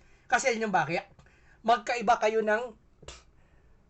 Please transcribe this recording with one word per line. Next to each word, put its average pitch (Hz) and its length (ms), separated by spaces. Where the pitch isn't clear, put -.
Kasi 247 260
yun 220 160
yung 185 60
bakit. 165 320
Magkaiba 226 560
kayo 220 240
ng, 214 180